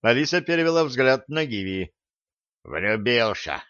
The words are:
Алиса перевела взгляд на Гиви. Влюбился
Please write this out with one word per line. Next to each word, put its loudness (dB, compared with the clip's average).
Алиса 2
перевела 2
взгляд 2
на -2
Гиви. -6
Влюбился -2